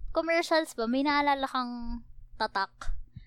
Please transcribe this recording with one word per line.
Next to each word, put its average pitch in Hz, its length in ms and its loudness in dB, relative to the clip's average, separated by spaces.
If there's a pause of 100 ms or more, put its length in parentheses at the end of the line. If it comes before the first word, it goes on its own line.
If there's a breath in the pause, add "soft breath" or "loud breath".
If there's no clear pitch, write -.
(100)
commercials 330 640 2
ba? 233 120 -4
May 240 180 2
naalala 285 440 2
kang 240 580 -4 (320)
tatak? - 560 -2 (340 soft breath)